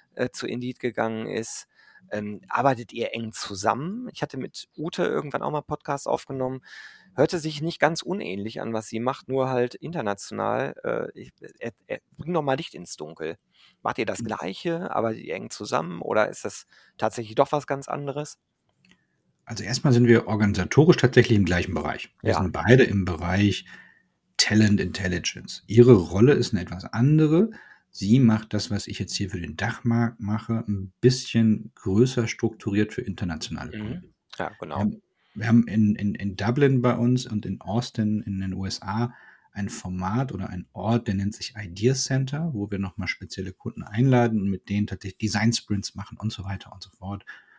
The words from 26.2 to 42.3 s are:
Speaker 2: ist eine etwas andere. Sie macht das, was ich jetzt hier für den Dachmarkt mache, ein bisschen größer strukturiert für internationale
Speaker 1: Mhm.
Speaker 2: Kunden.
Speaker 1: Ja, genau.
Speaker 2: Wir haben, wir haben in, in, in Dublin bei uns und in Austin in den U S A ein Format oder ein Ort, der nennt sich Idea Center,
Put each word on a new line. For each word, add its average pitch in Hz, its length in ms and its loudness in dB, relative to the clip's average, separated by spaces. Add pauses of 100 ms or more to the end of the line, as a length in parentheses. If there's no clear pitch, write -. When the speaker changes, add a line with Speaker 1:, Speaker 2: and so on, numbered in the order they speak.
Speaker 2:
ist 123 180 0
eine 87 120 -2
etwas - 220 -10
andere. 156 680 4 (420)
Sie 104 260 4
macht 110 340 4
das, 104 180 -2
was 101 160 -4
ich - 120 -10
jetzt - 160 -6
hier 98 140 -4
für 90 120 -6
den 80 160 -10
Dachmarkt 117 640 0
mache, 107 440 -2
ein 98 360 -6
bisschen 117 760 2
größer 113 500 2
strukturiert 104 680 -2
für - 80 -8
internationale 82 760 -8
Speaker 1:
Mhm. 107 40 -10
Speaker 2:
Kunden. 139 340 -10 (240)
Speaker 1:
Ja, - 180 -6
genau. - 180 -10
Speaker 2:
Wir - 40 -4
haben, 208 220 -2 (320)
wir 110 140 -4
haben 113 200 6
in, 104 300 2
in, 101 180 -2
in 98 220 -6
Dublin 131 440 2
bei 120 140 2
uns 123 300 2
und 107 200 -4
in 95 140 -6
Austin 107 600 -2
in 98 180 -6
den 95 140 -4
U 92 120 -6
S - 160 -6
A 110 320 -4 (380)
ein 101 160 -6
Format 95 640 -4
oder 92 180 -8
ein - 220 -10
Ort, 117 380 0
der 98 60 0
nennt 98 200 -2
sich - 260 -12
Idea 101 320 0
Center, 135 600 -2